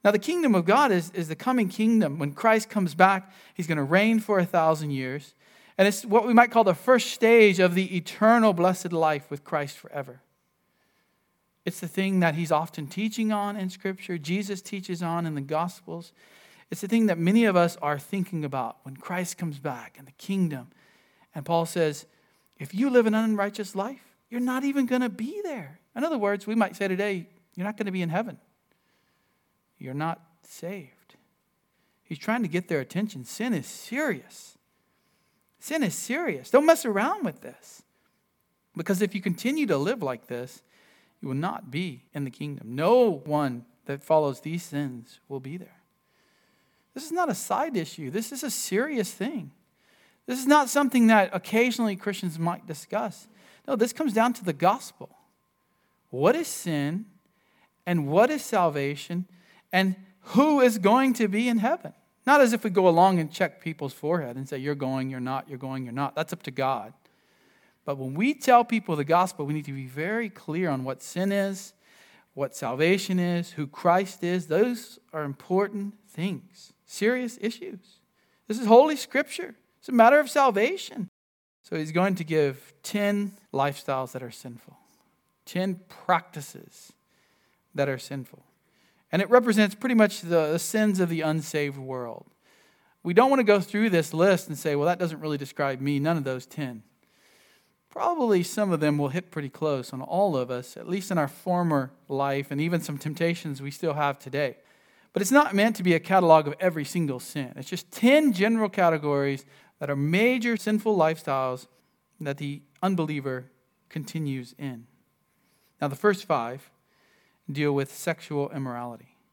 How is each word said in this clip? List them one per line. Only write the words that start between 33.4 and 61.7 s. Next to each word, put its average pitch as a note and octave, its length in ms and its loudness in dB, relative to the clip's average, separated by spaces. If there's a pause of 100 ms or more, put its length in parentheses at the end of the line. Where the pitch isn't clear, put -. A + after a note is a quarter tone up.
is D3+ 120 -2
serious. - 920 -8 (1040)
Sin D4+ 220 -2
is F3 120 -2
serious. G#3+ 560 -6
Don't C#4+ 140 8
mess D#4+ 200 6
around B3+ 400 -2
with D#3 160 -6
this. - 420 -20 (960)
Because F3+ 240 0
if G3+ 140 -2
you F#3+ 60 -4
continue C4 440 -2
to E3 120 2
live F#3+ 260 -2
like B2+ 240 -6
this, B2+ 340 -12 (580)
you D3 80 -12
will C3 80 -4
not D#3+ 360 -6
be D#3 320 -8 (100)
in C#3+ 100 -6
the C3 60 -6
kingdom. C3 460 -12
No G3 500 4
one C#3+ 400 -2 (200)
that C#3 180 -8
follows D3+ 380 2
these E3+ 220 -6
sins C3 640 -8
will C#3 120 -10
be C3+ 180 -14
there. - 240 -20 (1120)
This C4+ 100 -12
is D#4+ 80 -12
not E4+ 180 0
a F#3+ 60 0
side B3+ 400 -4
issue. D#3+ 340 -6
This A3 220 -6
is C4+ 120 -10
a C#4 60 -4
serious A#3 640 -2
thing. A3 380 -8 (760)
This B3+ 140 -6
is C4 80 -2
not C#4+ 220 6
something C4 380 4
that G#3 260 6
occasionally A3+ 640 0
Christians F#3 440 -6
might E3+ 260 -4
discuss. G3 640 -8 (400)
No, C#4 80 -2
this A#3 180 0
comes D4 200 -2
down A#3 200 4
to - 100 -10
the F3 100 -2
gospel. E3+ 600 -2 (960)
What D#3 260 2
is E4 120 -6
sin D#3+ 580 -4 (800)
and E3+ 220 0
what G#3 240 4
is D4 120 -4
salvation? D#3+ 840 -2 (440)
And F#3+ 240 2 (260)
who C#4+ 400 4
is A#3 160 6
going A#3+ 360 4
to A3 140 0
be G#3+ 200 0
in A#3 120 2
heaven? C4 340 -2 (320)